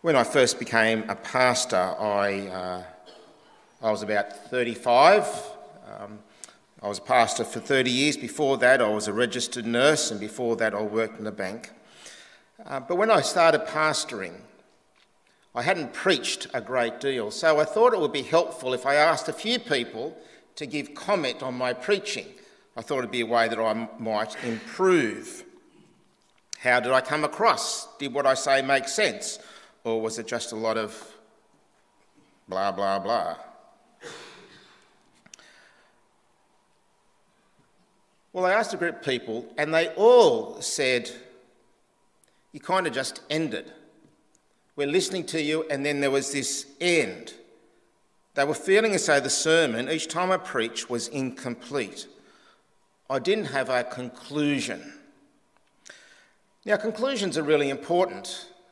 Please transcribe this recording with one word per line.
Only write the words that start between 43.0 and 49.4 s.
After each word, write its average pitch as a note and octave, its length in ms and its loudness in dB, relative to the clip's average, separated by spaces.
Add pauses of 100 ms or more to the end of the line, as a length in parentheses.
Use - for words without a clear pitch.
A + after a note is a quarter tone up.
ended. D3 420 -4 (1000)
We're C#3+ 140 -4
listening F#3 380 -2
to D#3+ 140 -4
you," D#3 300 -2
and C#3 160 -4
then D3 140 -2
there C#3 100 2
was C#3 220 0
this - 340 -6 (140)
end. D#3+ 540 0 (1000)
They C#3 100 0
were D3+ 100 -2
feeling G#3 380 4
as F3 140 0
though C#3+ 140 6
the C#3 100 -4
sermon, C#3 580 2